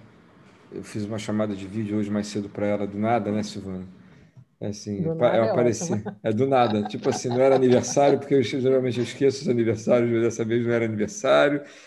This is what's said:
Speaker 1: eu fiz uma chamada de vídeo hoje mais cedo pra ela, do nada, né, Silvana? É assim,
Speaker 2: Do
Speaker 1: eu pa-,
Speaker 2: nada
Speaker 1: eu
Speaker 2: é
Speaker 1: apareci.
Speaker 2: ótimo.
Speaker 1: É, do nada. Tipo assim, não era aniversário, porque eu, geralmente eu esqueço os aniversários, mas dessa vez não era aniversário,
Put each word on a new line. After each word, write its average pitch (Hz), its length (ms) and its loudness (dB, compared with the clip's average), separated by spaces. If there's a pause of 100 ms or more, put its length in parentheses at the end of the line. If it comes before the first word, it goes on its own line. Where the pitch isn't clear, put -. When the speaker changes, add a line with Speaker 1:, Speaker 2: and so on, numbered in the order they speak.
(720)
Speaker 1:
eu 98 140 -12
fiz 107 200 -8
uma 107 140 -6
chamada 107 380 -4
de 95 100 -12
vídeo 104 320 -4
hoje 101 120 -2
mais 104 180 -2
cedo 101 200 -6
pra 104 180 -4
ela, 101 200 -2
do 98 100 -8
nada, 107 360 0
né, 107 100 -2
Silvana? 95 420 -10 (760)
É - 80 -6
assim, 101 340 -6
Speaker 2:
Do 160 60 -2
Speaker 1:
eu 165 80 -4
pa-, 123 160 2
Speaker 2:
nada 107 60 2
Speaker 1:
eu 113 60 4
Speaker 2:
é 110 60 2
Speaker 1:
apareci. 120 420 0
Speaker 2:
ótimo. - 300 -6
Speaker 1:
É, 113 100 0
do 120 140 2
nada. 120 380 2
Tipo 127 240 -6
assim, 127 200 -2
não 123 120 0
era 135 160 6
aniversário, 131 640 4
porque 139 160 -2
eu, 135 80 6
geralmente 127 560 0
eu 120 60 0
esqueço 131 380 0
os - 60 -6
aniversários, 117 600 2
mas 117 120 2
dessa 117 220 0
vez 117 200 0
não 117 80 0
era 117 120 2
aniversário, 139 800 0 (220)